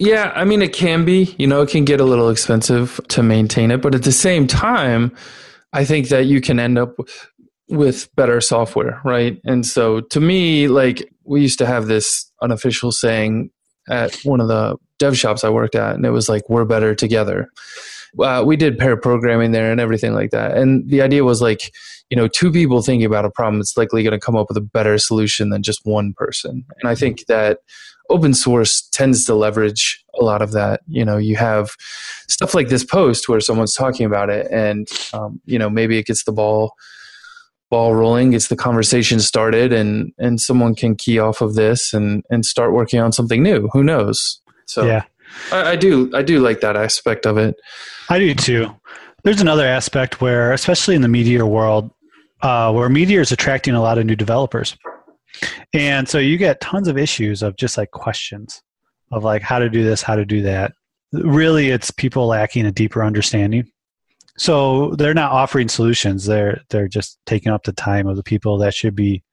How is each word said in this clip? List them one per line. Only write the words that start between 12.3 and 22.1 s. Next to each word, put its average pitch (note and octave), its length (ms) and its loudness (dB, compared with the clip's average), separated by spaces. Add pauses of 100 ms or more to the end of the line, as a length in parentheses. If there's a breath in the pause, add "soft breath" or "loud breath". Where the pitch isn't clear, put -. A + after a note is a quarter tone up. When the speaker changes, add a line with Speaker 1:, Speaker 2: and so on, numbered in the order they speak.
Speaker 1:
unofficial A#2+ 520 -2
saying A2 580 -2 (400)
at A#2+ 240 -2 (100)
one C3+ 160 0
of A2+ 80 0
the A2 280 -2 (220)
dev C#3 200 2
shops A2 260 -2
I A2 60 2
worked A2+ 240 0
at, G#2+ 200 -2
and A#2+ 120 -4
it A#2 40 0
was A#2 200 0
like, G#2+ 180 -2
"We're A#2 160 2
better A2 300 0
together." G#2 540 -2 (680 loud breath)
Uh, B2+ 280 0
we D#3 100 4
did C#3+ 220 2
pair B2+ 180 2
programming A#2 560 2
there A2+ 180 0
and A#2+ 120 0
everything A2+ 320 -2
like G#2+ 160 -2
that. A2 260 -2
And C3 320 2
the C#3 140 4
idea C#3 220 4
was, A#2+ 180 2
like, A2 280 0 (380 loud breath)
you B2 80 -2